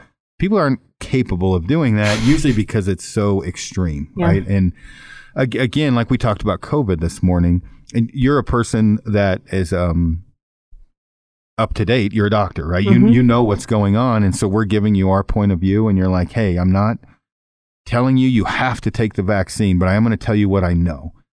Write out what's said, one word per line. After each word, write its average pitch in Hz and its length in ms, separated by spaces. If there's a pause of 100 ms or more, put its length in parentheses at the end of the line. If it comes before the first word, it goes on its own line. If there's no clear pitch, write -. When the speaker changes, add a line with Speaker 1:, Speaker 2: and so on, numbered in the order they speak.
(400)
Speaker 1:
People 196 180
aren't 139 220 (200)
capable 95 560
of 85 120
doing 135 280
that, 104 280
usually 135 300
because 104 340
it's 95 180
so 101 380
extreme, 85 720
Speaker 2:
Yeah. 175 120
Speaker 1:
right? 87 200
And 95 260 (640)
ag-, 127 220
again, 131 380
like 117 160
we 127 60
talked 107 260
about 101 180
covid 104 380
this 82 240
morning, 87 380 (320)
and 117 200
you're 139 240
a 123 60
person 110 600
that 101 360 (100)
is, 95 220
um, 85 500 (1300)
up 110 180
to 104 100
date. 113 280
You're 104 140
a 104 40
doctor, 104 360
right? 127 160
You, 202 80
Speaker 2:
Mm-hmm. - 180
Speaker 1:
you 120 140
know 120 200
what's 104 240
going 101 280
on. 113 280
And 92 120
so 107 120
we're 104 180
giving 104 300
you 95 160
our 95 120
point 101 280
of 87 80
view, 101 280
and 98 100
you're 92 100
like, 90 240
"Hey, 98 260
I'm 92 140
not 104 260 (880)
telling 127 320
you 131 100
you 117 180
have 127 360
to 107 80
take 107 240
the 101 80
vaccine, 95 560
but 92 100
I 95 60
am 104 100
gonna 113 140
tell - 180
you 104 140
what 95 140
I 87 100
know," 80 400 (240)